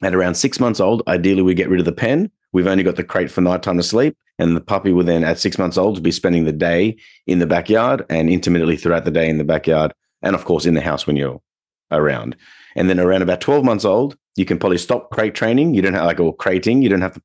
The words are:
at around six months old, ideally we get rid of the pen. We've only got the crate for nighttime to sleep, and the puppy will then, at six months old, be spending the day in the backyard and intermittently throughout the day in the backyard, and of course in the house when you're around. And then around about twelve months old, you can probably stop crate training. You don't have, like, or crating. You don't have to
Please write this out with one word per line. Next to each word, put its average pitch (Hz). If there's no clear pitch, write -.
at 92
around 90
six -
months 120
old, 104
ideally 92
we 92
get 90
rid 92
of 85
the 85
pen. 147
We've 90
only 95
got 90
the 92
crate 90
for -
nighttime 90
to 87
sleep, 131
and 85
the 80
puppy 98
will 90
then, 85
at 82
six -
months 87
old, 92
be 82
spending 85
the 78
day 85
in 90
the 87
backyard 107
and 80
intermittently 85
throughout 85
the 87
day 80
in 78
the 78
backyard, 78
and 98
of 87
course 80
in 85
the 76
house 73
when 73
you're 69
around. 67
And 92
then 90
around 92
about 90
twelve 139
months 107
old, 113
you 95
can 92
probably 90
stop -
crate 110
training. 135
You 98
don't 92
have, 85
like, 85
or 82
crating. 98
You 127
don't 95
have 95
to -